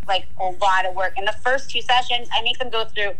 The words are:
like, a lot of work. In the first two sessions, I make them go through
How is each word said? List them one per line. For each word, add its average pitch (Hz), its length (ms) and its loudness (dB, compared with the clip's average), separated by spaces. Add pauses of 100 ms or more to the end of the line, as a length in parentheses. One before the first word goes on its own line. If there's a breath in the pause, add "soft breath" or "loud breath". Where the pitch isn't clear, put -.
like, 190 220 0 (120)
a 185 40 0
lot 185 420 2
of 180 80 0
work. 185 240 0
In 190 60 0
the 208 80 2 (120)
first 262 260 2
two 240 120 -2
sessions, 247 500 2
I 226 100 0
make 240 180 -2
them - 100 -2
go 220 140 0
through 208 360 -2